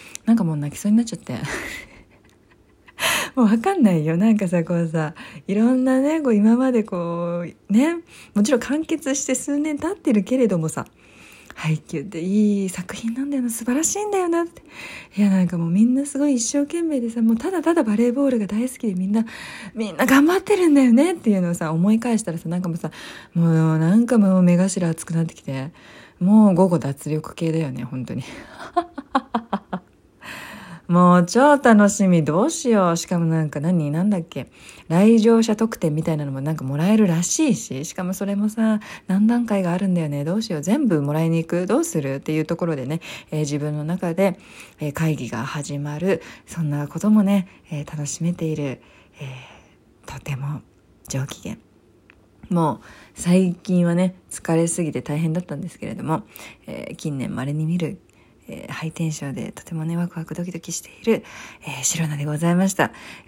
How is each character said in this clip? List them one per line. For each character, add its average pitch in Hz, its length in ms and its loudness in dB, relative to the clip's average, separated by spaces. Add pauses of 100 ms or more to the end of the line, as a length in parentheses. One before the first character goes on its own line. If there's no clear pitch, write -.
(240)
な 226 100 4
ん - 20 6
か 220 80 0
も 160 80 0
う 156 40 -2
泣 147 160 -4
き - 60 -14
そ 202 100 -2
う 208 40 6
に 214 40 6
な 233 60 6
っ 233 40 -4
ち - 80 -8
ゃ - 20 -8
っ - 20 -20
て。 - 200 -10
<laughs> - 2000 -10
も 262 80 2
う 220 40 6
わ 220 120 4
か 381 160 0
ん 349 80 2
な 202 100 6
い 156 140 0
よ。 160 100 0
な 208 140 2
ん 214 60 4
か 202 100 -2
さ、 175 160 0
こ 175 120 -4
う 170 120 0
さ、 156 280 -4 (340)
い 190 80 -2
ろ 233 180 4
ん 254 100 0
な 262 160 2
ね、 302 200 0
こ 269 100 0
う、 220 60 4
今 220 200 6
ま 262 140 2
で 226 140 0
こ 175 600 -6
う、 - 280 -8
ね、 294 240 4 (360)
も 208 120 2
ち 277 80 2
ろ 240 60 4
ん - 20 -2
完 302 240 -4
結 294 320 -4
し - 80 -6
て 262 100 -2
数 285 240 -4
年 302 180 -4
経 330 180 -6
っ - 20 -8
て 294 160 -2
る 208 100 2
け 254 140 0
れ 254 100 4
ど 196 120 0
も 160 100 -2
さ、 - 180 -8 (680)
配 156 240 -2
給 156 220 -8
っ 139 40 -10
て 170 180 -10
い 202 420 2
い 190 60 -4
作 180 260 -10
品 226 160 -6
な 262 100 -6
ん 285 80 -6
だ 285 60 -2
よ 254 60 -2
な、 240 80 -2
素 226 160 -8
晴 247 80 0
ら 320 100 0
し - 120 -2
い 415 100 -4
ん 415 40 -6
だ 403 80 0
よ 359 100 0
な 339 160 0
っ - 20 -2
て。 - 160 -20 (560)
い - 20 -2
や、 202 80 4
な 190 140 4
ん 175 60 2
か 175 100 -4
も 165 80 -2
う 165 40 -2
み 202 140 4
ん 254 100 4
な 277 120 0
す 277 120 -8
ご 285 80 2
い 277 100 2
一 233 100 -2
生 285 140 0
懸 285 200 -2
命 302 200 -2
で 233 100 -4
さ、 233 100 -6
も 226 140 4
う - 20 2
た 302 140 -4
だ 349 120 -2
た 330 120 2
だ 330 80 2
バ 220 120 0
レ 233 140 2
ー 240 40 2
ボ 277 140 0
ー 269 40 2
ル 247 80 0
が 202 80 -2
大 220 240 -2
好 - 80 -16
き - 80 -6
で 196 80 -2
み 185 120 -2
ん 202 60 -2
な、 226 140 2 (480)
み 214 180 -6
ん 151 40 -10
な 240 100 2
頑 277 180 6
張 359 140 4
っ - 20 0
て 403 160 2
る 359 120 4
ん 294 60 6
だ 277 80 6
よ 247 120 6
ね 320 180 6
っ 339 40 -4
て 240 120 -4
い 202 80 2
う 185 60 0
の 175 80 0
を 175 40 -2
さ、 165 180 -4
思 180 200 2
い 226 80 2
返 233 160 0
し 214 60 -2
た 175 100 -6
ら 165 60 -8
さ、 165 100 -10
な 170 80 -4
ん 180 60 -2
か 180 80 -4
も 165 60 -4
う - 20 -10
さ、 156 120 -6 (440)
も 160 400 4
う 156 40 2
な 165 160 2
ん 233 120 4
か 247 100 2
も 190 220 4
う 185 40 6
目 175 140 6
頭 180 320 0
熱 165 160 -4
く - 80 -8
な 165 120 0
っ - 20 -2
て - 80 -12
き - 80 -20
て、 135 300 -8 (480)
も 208 320 8
う - 20 4
午 185 140 6
後 170 100 2
脱 139 320 -6
力 151 240 -6
系 160 180 -2
だ 160 60 -2
よ 151 120 -4
ね、 131 140 -8
本 127 220 -8
当 - 80 -8
に。 - 140 -6
<laughs> - 40 -16 (2500)
も 180 300 8
う 175 80 4
超 277 300 6
楽 220 320 6
し 202 180 2
み。 175 180 4
ど 160 200 2
う 320 60 0
し 262 200 -2
よ 185 220 4
う。 165 40 0
し - 100 -8
か 180 120 -2
も 170 80 2
な 160 160 2
ん 151 80 -2
か 147 100 -6
何？ 160 300 0
な 160 120 -2
ん 208 80 2
だ 196 80 0
っ 165 40 -4
け？ - 280 -12 (380)
来 214 320 6
場 226 220 6
者 220 140 0
特 226 220 -2
典 156 160 -2
み 160 80 -2
た 165 100 -2
い 156 40 0
な 147 80 -6
の 139 80 -6
も 135 80 -6
な 147 120 -4
ん 160 40 -4
か 131 80 -10
も 135 120 -4
ら 160 120 0
え 220 80 6
る 214 100 4
ら 170 160 2
し 302 280 0
い 202 40 2
し、 - 300 -8
し - 100 -12
か 185 100 -6
も 185 100 -4
そ 196 120 -6
れ 202 100 -4
も 208 120 0
さ、 220 320 0 (260)
何 196 200 2
段 240 200 2
階 202 160 0
が 175 100 0
あ 180 60 0
る 196 100 0
ん 180 60 2
だ 170 80 0
よ 156 60 -2
ね。 143 160 -4
ど 165 100 -2
う 220 80 -2
し 220 100 -8
よ 156 60 -4
う。 143 40 -6
全 233 260 0
部 160 120 2
も 143 120 -2
ら 156 100 0
い 165 80 2
に 165 80 2
行 160 80 -4
く？ 175 200 -2
ど 214 120 0
う 330 60 0
す 160 180 -4
る？ 135 140 -4
っ 139 40 -10
て - 120 -6
い 156 80 0
う 151 40 -2
と 165 120 -4
こ 175 100 -4
ろ 160 100 -2
で 127 100 -8
ね、 156 140 -4 (300)
え 156 80 -4
ー、 - 20 -2
自 147 180 -2
分 151 180 -4
の 151 80 -6
中 175 280 -4
で、 185 260 0 (420)
え 151 80 -4
ー、 143 40 -6
会 160 240 0
議 123 120 -10
が 113 160 -6
始 147 340 -8
ま 147 200 -8
る。 185 220 -2 (260)
そ - 160 -10
ん 151 60 -2
な 143 200 -4
こ 165 100 -12
と 208 120 0
も 214 120 6
ね、 196 260 2 (220)
え 147 120 -8
ー、 - 80 -14
楽 151 160 -8
し - 160 -8
め 170 100 0
て 175 120 -6
い 156 120 -2
る。 143 260 -6 (380)
え 147 40 -12 (800)
ー、 - 80 -16
と 135 60 -14
て 139 180 -8
も 143 260 -8 (460)
上 135 180 -4
機 - 200 -16
嫌。 220 100 -10 (960)
も 170 240 2
う - 60 -12 (340)
最 180 400 2
近 180 320 0
は 170 80 0
ね、 185 200 0 (160)
疲 - 260 -4
れ 165 100 2
す 170 160 -4
ぎ 151 100 -4
て - 80 -6
大 147 180 -6
変 165 140 0
だ 175 80 -2
っ 175 40 -10
た 147 100 -12
ん 143 60 -10
で 180 100 -10
す - 80 -20
け - 80 -12
れ 104 80 -10
ど - 100 -12
も、 151 200 -4 (420)
え - 260 -12
ー、 - 40 -14
近 147 200 -8
年 - 180 -6
稀 135 200 -6
に 156 100 -4
見 170 140 -2
る、 143 200 -4 (500)
え - 200 -16
ー、 - 40 -14
ハ - 140 -10
イ 156 60 -8
テ 170 120 -6
ン 160 80 -2
シ 147 120 -10
ョ 139 60 -8
ン 127 40 -10
で - 180 -8
と - 120 -20
て - 100 -12
も 160 100 -6
ね、 170 120 -4
ワ 175 120 -2
ク - 100 -12
ワ 160 80 -10
ク - 80 -12
ド 175 100 -6
キ 180 60 -8
ド 170 100 -12
キ - 120 -12
し - 80 -8
て - 100 -20 (100)
い - 40 -20
る、 220 200 0 (380)
え 135 180 -12
ー、 - 20 -8
シ 160 160 -2
ロ 160 100 -2
ナ 147 80 -6
で 143 100 -4
ご 151 100 -2
ざ 170 140 0
い 175 60 4
ま 190 120 2
し 190 60 -2
た。 - 180 0 (360)